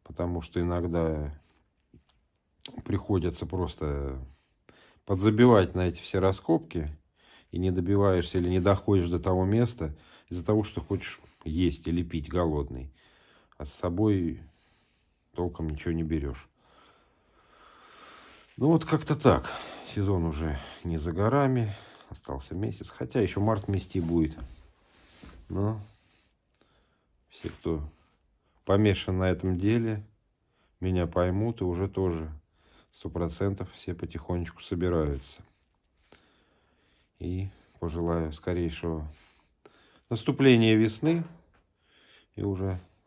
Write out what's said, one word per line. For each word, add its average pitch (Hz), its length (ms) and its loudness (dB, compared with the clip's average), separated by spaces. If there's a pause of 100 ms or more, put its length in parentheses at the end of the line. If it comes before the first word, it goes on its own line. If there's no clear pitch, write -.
Потому 87 380 -4
что 87 200 -4
иногда 82 720 -2 (1500)
приходится 90 640 -2
просто 73 720 -4 (840)
подзабивать 104 720 6
на 92 120 2
эти 85 140 -4
все - 180 -4
раскопки, 85 800 0 (540)
и 90 80 -6
не 92 120 2
добиваешься 92 640 2
или 87 120 2
не 90 100 2
доходишь 98 480 4
до 87 120 0
того 92 260 2
места 104 500 0 (340)
из-за 87 140 -8
того, 107 200 2
что - 180 -8
хочешь - 400 -6 (240)
есть 82 420 0
или 85 160 -2
пить, 80 240 -6
голодный. 73 640 -2 (680)
А 71 80 -12
с 69 80 -14
собой 90 680 0 (920)
толком 85 360 -4
ничего 76 240 -4
не 82 100 -2
берешь. 73 460 -4 (2000)
Ну 127 100 2
вот 165 160 6
как-то - 320 0
так. 98 380 4 (400)
Сезон 95 320 0
уже 78 340 -4 (240)
не 85 140 -4
за 78 160 -4
горами. 120 600 2 (360)
Остался - 460 -10
месяц. 107 340 -6
Хотя 123 320 -4
еще 98 180 0
март 104 300 0
мести 95 300 -2
будет. 82 380 0 (1080)
Но 104 320 -2 (1500)
все, - 200 -12
кто 80 320 -6 (840)
помешан 98 540 2
на 92 100 4
этом 92 280 0
деле, 110 460 0 (800)
меня 90 260 2
поймут 92 540 0
и - 20 0
уже 90 240 -2
тоже 85 460 -2 (640)
сто - 140 -12
процентов 95 640 -4
все - 200 -10
потихонечку 87 720 -6
собираются. 82 760 -2 (1800)
И 92 300 -6 (300)
пожелаю 82 520 -2
скорейшего 82 720 -4 (1040)
наступления 117 640 6
весны. 147 480 2 (1120)
И - 80 -8
уже 95 360 -4 (280)